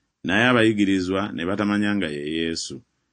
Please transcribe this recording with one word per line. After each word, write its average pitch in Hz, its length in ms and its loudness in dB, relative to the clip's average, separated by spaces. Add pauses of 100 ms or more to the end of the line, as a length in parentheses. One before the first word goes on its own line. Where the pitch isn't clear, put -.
(240)
naye 101 220 2
abayigirizwa 101 840 2
ne 80 120 -8
batamanya 104 520 0
nga 90 120 -2
ye 73 140 -6 (140)
Yesu. 82 400 -4 (360)